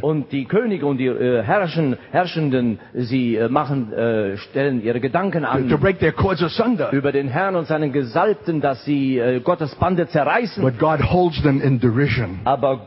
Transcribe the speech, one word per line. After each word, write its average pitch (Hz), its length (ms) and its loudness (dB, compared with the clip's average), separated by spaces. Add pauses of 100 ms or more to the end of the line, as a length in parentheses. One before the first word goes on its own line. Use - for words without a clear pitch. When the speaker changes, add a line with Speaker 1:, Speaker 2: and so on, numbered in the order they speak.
Speaker 1:
Und 147 320 -2
die 139 140 -4
Könige 196 400 0
und 139 120 0
die, 127 80 0
äh, 123 380 0
Herrschen-, 156 520 0 (140)
Herrschenden, 139 720 0 (120)
sie, 123 440 -2
äh, 113 120 2
machen, 131 440 -2
äh, 110 440 0
stellen 131 460 -2
ihre 117 160 0
Gedanken 165 460 -2
Speaker 2:
To, 113 40 -2
Speaker 1:
an, 131 200 0
Speaker 2:
to 151 100 2
break 190 220 0
their 165 120 2
cords 190 300 0
asunder. 185 500 0
Speaker 1:
über 139 200 2
den 139 160 0
Herrn 185 260 -2
und 165 140 -2
seinen 151 240 0
Gesalbten, 160 680 0
dass 139 240 -2
sie, 135 340 0
äh, 123 200 2
Gottes 160 380 -2
Bande 175 320 0
zerreißen. 156 520 0
Speaker 2:
But 127 200 2
God 156 320 2
holds 170 300 2
them 139 180 4
in 135 180 2
derision. 117 640 0
Speaker 1:
Aber 135 440 0